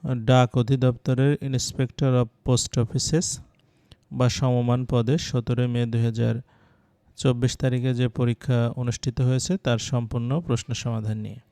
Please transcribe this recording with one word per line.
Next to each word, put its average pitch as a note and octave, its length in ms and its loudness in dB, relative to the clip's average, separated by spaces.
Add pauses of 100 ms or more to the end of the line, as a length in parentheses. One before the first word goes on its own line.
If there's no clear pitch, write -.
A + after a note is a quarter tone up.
(160)
ডাক B2 420 4
অধিদপ্তরের B2+ 840 2
Inspector C3 800 0
of A2+ 40 -2 (200)
Post B2 380 0
Offices - 540 -2 (720)
বা B2 160 2
সমমান B2 560 2
পদে B2 320 2
সতেরোই B2 500 -2
মে A#2+ 180 0
দুই A#2 200 0
হাজার A#2 300 0 (840)
চব্বিশ B2 400 0
তারিখে B2+ 360 0
যে B2 140 0
পরীক্ষা A#2+ 680 0
অনুষ্ঠিত B2 460 -4
হয়েছে, C3 360 0
তার A#2+ 200 0
সম্পূর্ণ A#2+ 640 -2
প্রশ্ন B2 320 -2
সমাধান A2 440 -4
নিয়ে। G#2+ 220 -10 (120)